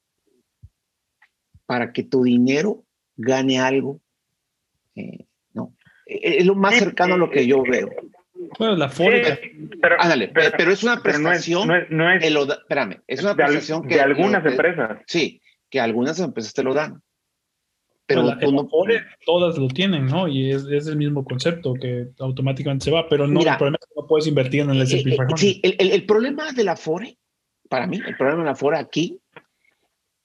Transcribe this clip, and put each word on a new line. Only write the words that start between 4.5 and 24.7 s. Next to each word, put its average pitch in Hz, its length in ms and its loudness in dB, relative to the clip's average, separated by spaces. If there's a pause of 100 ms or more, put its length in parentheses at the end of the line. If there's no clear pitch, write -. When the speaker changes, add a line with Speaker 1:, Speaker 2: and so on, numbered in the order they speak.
Speaker 1:
eh, - 300 -16 (280)
¿no? - 220 -12 (300)
E-, - 320 -2
es 170 80 4
lo 196 100 4
más 196 200 4
Speaker 2:
Sí, 247 40 6
Speaker 1:
cercano 185 360 2
a - 20 2
lo 165 120 2
que 139 120 2
Speaker 2:
eh, 123 60 2
Speaker 1:
yo 135 160 4
veo. 113 260 -2 (680)
Speaker 3:
Bueno, 214 180 0
la 151 100 2
Afore. 170 560 2
Speaker 2:
Sí, - 280 -16 (120)
pero, 170 180 4
Speaker 1:
Ándale, 156 300 2
Speaker 2:
pero, 156 280 2
Speaker 1:
pero 175 140 4
es 202 120 -2
una 240 180 0
Speaker 2:
pero 151 180 0
no 160 120 0
es, 175 120 0
Speaker 1:
prestación 175 240 -2
Speaker 2:
no 170 80 2
es, 170 140 -2
no 160 220 2
es 185 100 2
Speaker 1:
que 160 80 2
lo 147 160 2
da, 139 100 -2
espérame, 127 520 -4
es 131 140 -6
una 196 120 0
Speaker 2:
de 147 100 2
al-, 143 80 4
Speaker 1:
prestación 156 300 -2
Speaker 2:
de 147 80 -10
Speaker 1:
que 151 120 4
Speaker 2:
algunas 160 420 2
Speaker 1:
que 151 60 2
Speaker 2:
empresas. 135 580 -2
Speaker 1:
Sí, - 340 -4 (280)
que 135 120 -4
algunas 123 380 -2
empresas 120 340 -6
te 139 100 -2
lo 131 100 0
dan. 147 280 -4 (1040)
Pero 127 180 2
Speaker 3:
Bueno, 120 120 0
la, - 60 -10
Speaker 1:
tú 147 80 2
Speaker 3:
el 139 60 2
Speaker 1:
no 139 80 2
Speaker 3:
Afore, 208 380 0 (240)
todas 170 320 2
lo 135 120 0
tienen, 160 380 0
¿no? 170 200 0
Y 135 240 -2
es, 139 140 -4
es 147 220 -4
el 151 100 -4
mismo 147 260 -2
concepto, 135 500 -4
que 123 360 -6 (100)
automáticamente 135 640 -4
se 143 80 -2
va, 165 160 0
pero 143 200 2
no, 147 120 4
Speaker 1:
Mira, 156 140 4
Speaker 3:
el 127 40 -2
problema 143 240 0
es - 60 -20
que - 80 -20
no 147 120 -8
puedes 156 200 2
invertir 139 340 0
en 143 100 0